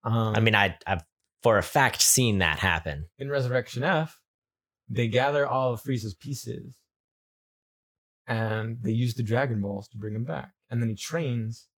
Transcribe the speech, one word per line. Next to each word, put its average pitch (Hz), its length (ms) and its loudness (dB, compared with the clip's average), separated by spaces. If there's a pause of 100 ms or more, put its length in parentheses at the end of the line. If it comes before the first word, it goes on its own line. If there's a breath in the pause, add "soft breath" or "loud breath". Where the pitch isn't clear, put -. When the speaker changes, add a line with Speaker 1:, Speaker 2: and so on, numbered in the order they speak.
Speaker 1:
Um, 113 320 0
Speaker 2:
I 110 60 4
mean, 110 160 6
I, 101 200 4 (120)
I've 95 160 -2 (400)
for 110 140 8
a 92 40 4
fact - 400 2
seen 117 360 4
that 80 200 2
happen. 80 480 -2 (120)
Speaker 1:
in 135 120 -8
Resurrection 127 540 -2
F, 160 360 -2 (680)
they 117 180 0
gather 139 400 2
all 131 280 0
of 107 80 -10
Frieza's 110 320 -6
pieces 127 600 -12 (1500)
and 113 560 -4
they 113 80 -2
use 117 240 0
the 120 80 -6
Dragon 117 380 0
Balls 101 280 -6
to - 100 -20
bring 107 160 -8
him 117 100 -4
back. 160 260 -8 (200)
And 117 120 -2
then 113 60 0
he 107 80 -4
trains 120 720 -6 (120)